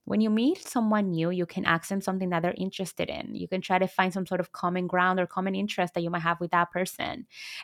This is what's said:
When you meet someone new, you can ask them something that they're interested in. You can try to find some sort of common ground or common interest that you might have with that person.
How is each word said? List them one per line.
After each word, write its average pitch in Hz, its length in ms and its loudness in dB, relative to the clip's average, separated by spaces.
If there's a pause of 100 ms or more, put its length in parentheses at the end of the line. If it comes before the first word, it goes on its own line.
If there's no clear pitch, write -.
When 208 180 2
you 220 80 4
meet 240 360 2
someone 214 440 2
new, 165 200 2
you 180 140 0
can 185 220 -2
ask 165 220 2
them 196 120 -2
something 185 300 -2
that 170 120 2
they're 170 140 0
interested 185 540 -4
in. - 240 -8
You - 120 -6
can 185 140 -2
try 185 180 2
to 185 80 2
find 185 260 2
some 190 120 -2
sort 180 160 -2
of 175 120 -4
common 180 340 -2
ground 180 340 2
or 175 60 2
common 190 280 -2
interest 196 400 -2
that 170 80 -2
you 170 60 -2
might 170 140 -2
have 170 180 0
with 170 120 -2
that 175 180 4
person. - 560 -4 (380)